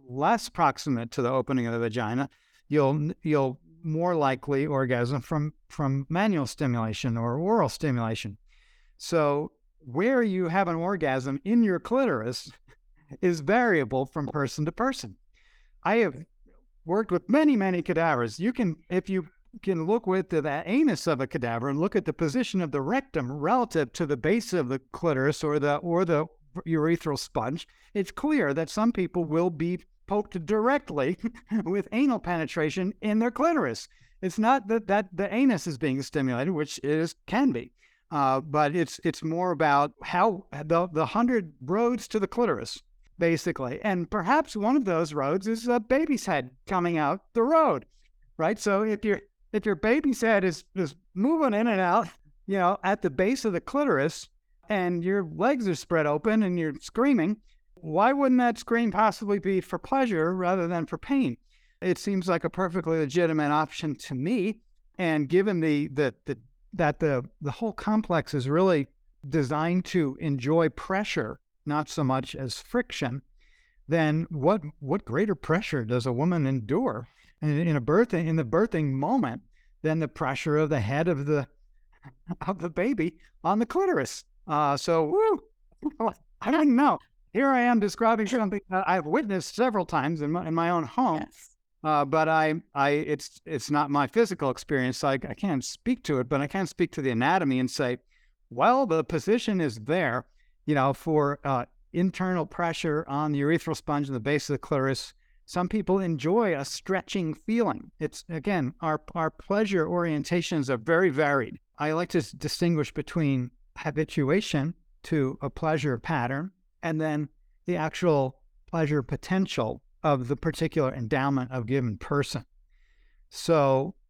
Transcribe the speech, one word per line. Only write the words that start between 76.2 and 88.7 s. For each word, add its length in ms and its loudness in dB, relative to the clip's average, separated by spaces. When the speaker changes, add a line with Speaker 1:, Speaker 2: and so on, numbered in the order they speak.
Speaker 1:
endure 640 -2
in, 180 0
in 160 2
a 60 0
birth, 320 2
in 220 0
the 80 2
birthing 480 0
moment 500 0
than 180 0
the 80 -2
pressure 500 -2
of 120 2
the 120 0
head 260 0
of 180 0
the, 220 0
of 140 -2
the 100 -6
baby 460 0
on 160 2
the 60 2
clitoris? 600 -2
Uh, 280 2
so, 300 2
woo, 1080 -2
I 100 -2
don't 240 4
know. 240 4
Here 160 2
I 120 4
am 180 4
describing 460 2
something 440 -2
that 180 0